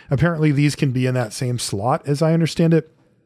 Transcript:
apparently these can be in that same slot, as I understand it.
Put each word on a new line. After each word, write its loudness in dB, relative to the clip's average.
apparently 2
these 2
can 0
be 0
in 0
that -4
same -4
slot, -4
as -2
I 2
understand 2
it. 0